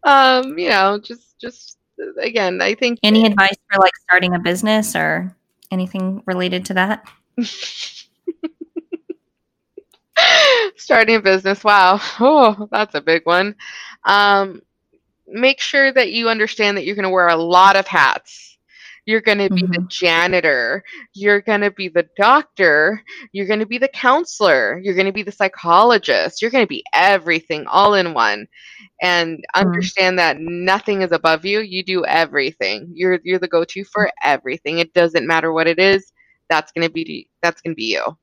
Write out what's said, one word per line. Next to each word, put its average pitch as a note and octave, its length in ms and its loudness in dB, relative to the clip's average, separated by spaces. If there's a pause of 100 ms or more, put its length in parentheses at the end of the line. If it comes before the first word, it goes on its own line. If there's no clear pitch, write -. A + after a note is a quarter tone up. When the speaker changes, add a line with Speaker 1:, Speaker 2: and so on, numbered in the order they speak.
Speaker 1:
Um, C4 500 4
you F4 120 -4
know, G3+ 300 2
just, - 400 -20
just, - 380 -18 (420)
again, F#3+ 420 -4
I F#3+ 120 0
think A#3+ 280 -4
Speaker 2:
Any A3 240 4
advice G3 300 2 (140)
for, G3 100 2
like, F#3 160 4
starting F3+ 380 0
a F3 40 -2
business G#3 560 -2
or E3 400 -4 (380)
anything F#3 540 -6
related F3+ 400 -4
to F#3+ 80 -8
that? F#3+ 300 -2 (320)
Speaker 1:
<laughs> A#3+ 80 -2 (3250)
Starting A3 400 2
a A3 40 0
business. F#3+ 440 0
Wow. G3+ 360 6 (200)
Oh, A3+ 500 4
that's G#3 240 -4
a D3 60 -2
big D#3+ 260 -2
one. F#3+ 280 0 (500)
Um, G3+ 580 2 (640)
make B3+ 340 0
sure C4+ 320 0
that B3 200 0
you A#3 160 -2
understand G#3+ 480 -2
that E3+ 100 -6
you're G3 100 -6
gonna F#3+ 140 -2
wear F3+ 180 2
a E3+ 80 2
lot F3+ 400 6
of G3 100 0
hats. - 680 -2 (480)
You're A3 160 0
gonna G3+ 300 0
be F3+ 120 0
the F3 160 -2
Speaker 2:
Mm-hmm. F3+ 100 -6
Speaker 1:
janitor. E3 960 0 (320)
You're G3+ 260 0
gonna G3+ 300 0
be G3 180 -12
the E3+ 280 -2
doctor. G3 840 2 (300)
You're G3 140 -8
gonna G#3+ 200 -2
be A#3 120 -10
the C4+ 100 -2
counselor. F#3 960 0
You're G3 140 -4
gonna F#3+ 160 0
be G#3 100 -8
the G3 100 -12
psychologist. F#3 1080 0
You're A3+ 80 -4
gonna A#3+ 160 0
be - 180 -12 (100)
everything E3 760 0
all G3+ 260 2
in F3 200 0
one. G#2+ 320 -2 (560)
And E3+ 420 -2 (100)
Speaker 2:
Mm. F#3 60 2
Speaker 1:
understand F#3 580 -2
that D#3 220 0
nothing F#3 640 -4
is E3+ 100 -2
above D#3+ 320 0
you. G3+ 160 -2
You F#3+ 240 -8
do F#3 220 -4
everything. C#3 880 -4
You're, F3+ 300 -2
you're F#3 140 -4
the F3+ 100 -6
go-to E3+ 360 -4
for G#3 260 -2 (140)
everything. C#3+ 540 -4
It E3 160 -4
doesn't E3+ 320 2
matter E3 260 -2
what D#3+ 160 0
it E3 100 -2
is. G3 340 0 (360)
That's D#3 240 -2
gonna E3 180 -4
be, D#3+ 380 -12 (140)
that's E3+ 180 -2
gonna E3 160 -10
be A2+ 160 -6
you. F2+ 300 -6